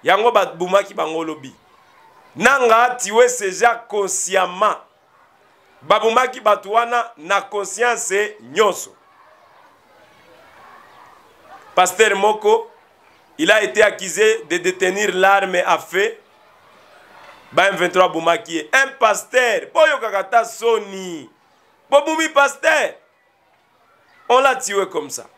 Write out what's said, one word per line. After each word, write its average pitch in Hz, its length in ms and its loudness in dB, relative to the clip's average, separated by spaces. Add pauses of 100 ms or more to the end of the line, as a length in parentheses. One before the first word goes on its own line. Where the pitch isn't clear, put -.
Yango 214 300 2
babumaki 185 600 -2
bango 160 300 -6
lobi. 147 320 -12 (800)
Nanga 247 640 2
tué 233 300 4
ces 208 220 -6
gens 226 360 0
consciemment. 190 880 -2 (1040)
Babumaki 226 600 0
bato 202 300 0
wana 233 460 -2
na 185 240 -2
conscience 202 720 -4 (280)
nyonso. 170 520 -2 (2750)
Pasteur 196 420 2
moko, 208 540 0 (680)
il 160 120 -2
a 214 140 4
été 208 180 -2
accusé 208 680 0
de 175 80 -2
détenir 185 580 -2
l'arme 190 500 2
à 170 140 0
feu. 202 360 -4 (1400)
Ba 185 180 2
M 190 80 -4
vingt-trois 180 320 2
bumaki 165 460 -2
ye. 151 180 -8
Un 269 160 2 (100)
pasteur, 233 640 0 (120)
boyo 302 260 4
kakata 208 440 0
soni. 196 840 -6 (600)
Bobumi 311 400 2
pasteur. 277 640 0 (1300)
On 247 120 4
l'a 262 180 2
tué 196 320 -4
comme 143 200 -8
ça. 120 180 -14 (100)